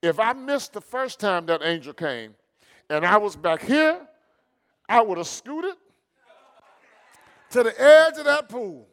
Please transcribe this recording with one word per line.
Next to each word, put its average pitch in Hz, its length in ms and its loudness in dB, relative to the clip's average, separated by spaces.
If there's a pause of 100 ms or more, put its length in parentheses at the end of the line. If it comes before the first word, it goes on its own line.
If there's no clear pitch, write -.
If 165 180 -2
I 226 140 0
missed 269 400 -6
the 202 80 -14
first 254 380 -8
time 185 260 -2
that 165 180 -2
angel 156 300 -6
came 117 420 -10 (540)
and 151 160 -2
I 190 120 4
was 202 200 -2
back 160 240 -2
here, 311 440 0 (800)
I 233 140 4
would 196 160 -2
have 170 100 -8
scooted 339 480 -12 (1800)
to 247 120 2
the 226 180 -2
edge 311 360 8
of 294 80 -10
that 294 220 0
pool 185 460 -12